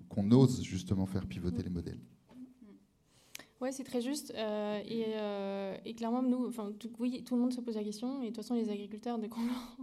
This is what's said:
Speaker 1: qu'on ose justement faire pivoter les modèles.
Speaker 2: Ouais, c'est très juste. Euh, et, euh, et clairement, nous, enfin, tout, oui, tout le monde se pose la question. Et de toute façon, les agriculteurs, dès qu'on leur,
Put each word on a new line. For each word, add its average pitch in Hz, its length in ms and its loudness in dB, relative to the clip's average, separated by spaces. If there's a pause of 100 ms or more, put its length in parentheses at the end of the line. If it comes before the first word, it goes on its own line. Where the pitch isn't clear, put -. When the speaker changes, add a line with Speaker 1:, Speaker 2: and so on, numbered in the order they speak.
Speaker 1:
qu'on 104 240 2
ose 131 320 10
justement 92 440 0
faire 95 200 -2
pivoter 90 340 -2
les 90 80 -2
modèles. 87 300 -4 (1600)
Speaker 2:
Ouais, 262 140 -2
c'est 269 100 -8
très 247 180 -2
juste. 285 320 -4
Euh, 208 520 -2
et, 226 220 -2
euh, 202 760 -2
et 226 100 -8
clairement, 226 280 0
nous, 247 260 2
enfin, 208 320 -4
tout, 226 200 -8
oui, 247 260 -2
tout 247 100 0
le 240 60 4
monde 247 100 4
se 247 80 -2
pose 233 160 -4
la 214 80 -2
question. 247 380 -4
Et 240 40 -2
de - 20 -4
toute 220 100 -6
façon, 220 160 -4
les 226 160 2
agriculteurs, 214 500 -4
dès 208 80 -4
qu'on 233 180 -4
leur, 247 380 -4